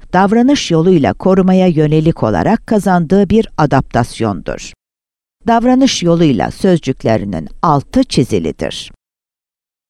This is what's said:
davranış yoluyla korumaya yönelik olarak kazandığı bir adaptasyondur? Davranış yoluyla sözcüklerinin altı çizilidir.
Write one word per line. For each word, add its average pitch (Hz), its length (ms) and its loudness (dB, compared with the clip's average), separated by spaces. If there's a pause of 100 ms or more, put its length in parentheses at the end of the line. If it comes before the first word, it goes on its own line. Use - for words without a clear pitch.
(140)
davranış 220 580 0
yoluyla 160 420 2
korumaya 185 540 2
yönelik 156 560 0
olarak 110 440 -2
kazandığı 185 640 0
bir 214 280 0
adaptasyondur? 117 1120 -2 (760)
Davranış 240 560 2
yoluyla 156 480 2
sözcüklerinin 104 1000 -2 (120)
altı 156 420 0
çizilidir. 82 880 -4 (1000)